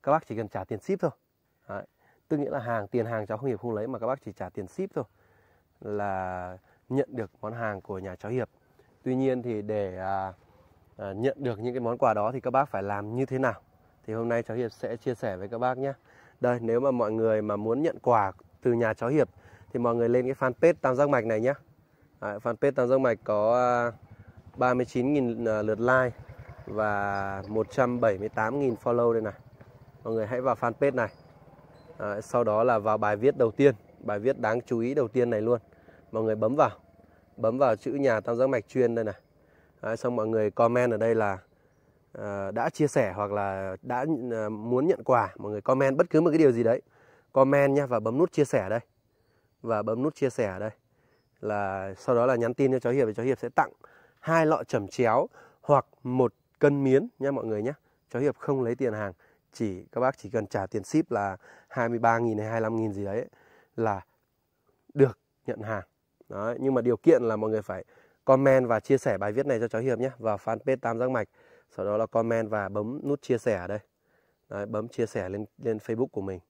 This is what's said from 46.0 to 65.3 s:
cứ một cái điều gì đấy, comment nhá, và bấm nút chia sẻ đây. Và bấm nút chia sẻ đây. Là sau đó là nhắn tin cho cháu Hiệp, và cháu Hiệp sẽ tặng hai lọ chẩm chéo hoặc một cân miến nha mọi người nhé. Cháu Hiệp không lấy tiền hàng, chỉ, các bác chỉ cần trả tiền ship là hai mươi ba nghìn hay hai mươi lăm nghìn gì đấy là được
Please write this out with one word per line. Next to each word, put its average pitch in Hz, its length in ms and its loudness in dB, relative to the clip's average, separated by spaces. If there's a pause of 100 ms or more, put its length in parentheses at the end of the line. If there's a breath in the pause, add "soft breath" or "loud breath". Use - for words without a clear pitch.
cứ 156 120 4
một - 80 4
cái 156 80 2
điều 151 140 8
gì 117 120 2
đấy, 113 180 2 (500 soft breath)
comment 139 440 6
nhá, 143 100 2
và 123 140 0
bấm 113 180 -2
nút 175 140 2
chia 147 140 2
sẻ 101 240 -2
đây. 113 100 0 (840)
Và 110 220 -2
bấm 113 200 -2
nút 151 120 -2
chia 135 140 0
sẻ 98 300 -4
đây. 107 100 -6 (720)
Là 98 580 -4
sau - 180 0
đó 120 100 4
là 131 100 4
nhắn 117 180 0
tin 135 180 4
cho 131 80 2
cháu 120 140 -2
Hiệp, 131 140 2
và 110 60 -4
cháu 113 120 -4
Hiệp 131 140 0
sẽ 120 100 -8
tặng - 220 0 (480 soft breath)
hai 160 260 2
lọ 160 180 2
chẩm 104 240 -2
chéo 123 400 2 (340 loud breath)
hoặc 143 240 4 (180)
một 127 300 0 (260)
cân 143 240 4
miến 139 240 4 (120)
nha 139 120 -2
mọi 117 140 -4
người 107 180 -4
nhé. 135 100 -4 (360)
Cháu 120 120 -4
Hiệp 139 160 0
không 135 260 -2
lấy 120 120 -2
tiền 127 180 -2
hàng, 104 200 -6 (400 soft breath)
chỉ, 98 380 -4
các 117 100 -2
bác 131 160 0
chỉ 101 120 -14
cần 107 180 -2
trả 98 200 -4
tiền 101 160 -6
ship - 280 0
là 101 260 -2 (300 loud breath)
hai 117 220 -2
mươi 117 100 -2
ba 117 200 4
nghìn 117 180 0
hay 107 100 -4
hai 113 120 -2
mươi - 20 0
lăm 110 140 0
nghìn 110 180 -2
gì 101 120 -6
đấy 101 200 -4 (500 soft breath)
là 107 260 0 (920)
được 135 260 4 (260)